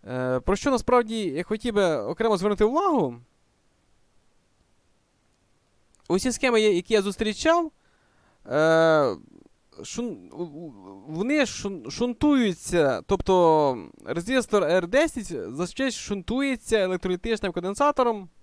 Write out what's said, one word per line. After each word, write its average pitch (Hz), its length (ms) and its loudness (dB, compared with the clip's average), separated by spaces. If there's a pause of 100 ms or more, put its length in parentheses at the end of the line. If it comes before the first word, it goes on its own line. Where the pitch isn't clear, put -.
Е, 127 300 -2
про 190 160 0
що 285 160 0
насправді 240 540 2
я 156 180 -4
хотів 220 300 -4
би 180 240 2
окремо 170 400 0
звернути 208 260 0
увагу? 254 520 2 (3000)
Усі 196 240 0
схеми, 233 300 2
я-, 214 120 4
які 175 200 0
я 208 80 4
зустрічав, 220 720 0 (720)
е, 156 720 4 (680)
шун-, 165 480 -10
у-, 156 120 -10
у-, 156 300 -14 (340)
вони 233 380 -2
шун-, 165 460 -10
шунтуються, 202 1080 2
тобто 156 880 2 (160)
резистор 196 580 0
Р 175 240 0
десять 180 680 -2
зазвичай 180 360 -4
шунтується 220 880 -2
електролітичним 185 720 -2
конденсатором. 214 800 0 (140)